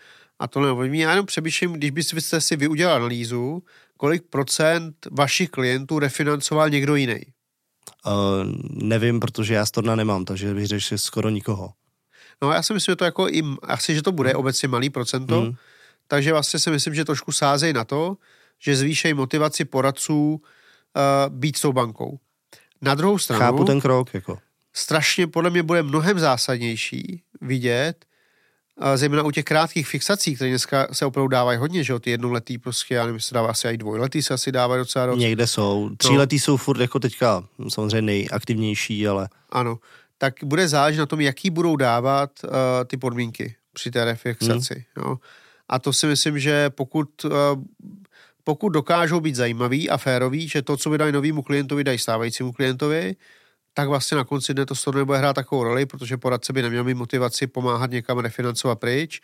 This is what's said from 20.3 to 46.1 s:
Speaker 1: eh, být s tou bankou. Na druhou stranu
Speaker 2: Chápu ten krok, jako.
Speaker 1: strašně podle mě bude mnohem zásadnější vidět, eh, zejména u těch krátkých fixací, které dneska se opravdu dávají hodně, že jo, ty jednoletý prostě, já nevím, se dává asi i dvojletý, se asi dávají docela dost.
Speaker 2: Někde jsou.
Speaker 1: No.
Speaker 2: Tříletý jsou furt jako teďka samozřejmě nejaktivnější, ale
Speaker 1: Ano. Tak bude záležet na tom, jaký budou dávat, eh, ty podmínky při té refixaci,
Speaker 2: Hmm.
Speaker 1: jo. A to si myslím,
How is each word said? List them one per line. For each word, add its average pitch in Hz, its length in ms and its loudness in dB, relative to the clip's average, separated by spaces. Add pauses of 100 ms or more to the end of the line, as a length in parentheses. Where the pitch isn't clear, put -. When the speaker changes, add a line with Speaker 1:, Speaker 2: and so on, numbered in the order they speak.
Speaker 1:
eh, 139 40 2 (280)
být 139 280 -4
s - 40 -4
tou 147 120 2
bankou. 123 460 -4 (640)
Na 139 120 4
druhou 185 240 4
stranu 113 220 0
Speaker 2:
Chápu 127 240 4
ten 139 160 4
krok, 127 340 2
jako. 90 240 -8 (340)
Speaker 1:
strašně 156 540 0
podle 165 240 0
mě 175 120 2
bude 165 200 2
mnohem 156 360 2
zásadnější 127 1040 -2 (180)
vidět, 127 640 -2 (760)
eh, 139 180 2
zejména 147 240 2
u 151 80 0
těch 143 140 -2
krátkých 156 440 0
fixací, 165 460 -2
které 127 160 0
dneska 135 420 0
se 143 140 -2
opravdu 135 220 0
dávají 123 300 2
hodně, 160 260 -2
že 127 80 -2
jo, 120 60 0
ty 117 120 -4
jednoletý 120 480 -2
prostě, 123 360 -4
já 117 120 2
nevím, 113 140 -6
se - 140 -6
dává 113 160 2
asi 117 180 -2
i 117 80 -2
dvojletý, 113 460 -2
se 135 120 -2
asi 131 180 -2
dávají 127 280 2
docela 127 260 -2
dost. 123 120 0
Speaker 2:
Někde 117 280 2
jsou. 104 420 0
Speaker 1:
No. 104 80 -10
Speaker 2:
Tříletý 139 420 4
jsou 143 180 4
furt 123 240 0
jako 123 180 0
teďka 113 460 2 (240)
samozřejmě 107 440 -2
nejaktivnější, 104 960 -2
ale 98 200 -2 (220)
Speaker 1:
Ano. 120 280 -2 (400)
Tak 135 160 0 (100)
bude 160 240 2
záležet 151 300 2
na 151 80 0
tom, 156 140 -2
jaký 143 300 0
budou 165 260 2
dávat, 135 540 2 (140)
eh, - 40 -10 (360)
ty 131 120 -6
podmínky 120 580 -6 (180)
při - 180 -10
té 120 140 0
refixaci, 117 720 -2
Speaker 2:
Hmm. - 320 -12
Speaker 1:
jo. 123 120 -4 (500)
A 127 100 0
to 139 140 -2
si - 140 0
myslím, 147 320 0